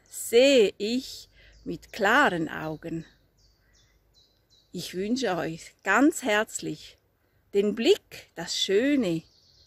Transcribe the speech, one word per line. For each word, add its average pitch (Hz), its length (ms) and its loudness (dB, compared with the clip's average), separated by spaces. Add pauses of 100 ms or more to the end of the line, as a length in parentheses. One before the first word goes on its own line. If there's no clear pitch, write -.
sehe 247 680 4
ich 233 500 -6 (360)
mit - 280 -12
klaren 202 560 0
Augen. 160 560 -10 (1700)
Ich - 220 -12
wünsche 208 420 -4
euch 165 380 -8 (100)
ganz 247 380 2
herzlich, 208 760 -4 (560)
den 202 200 2
Blick, - 600 0
das - 220 -10
Schöne 208 640 0 (440)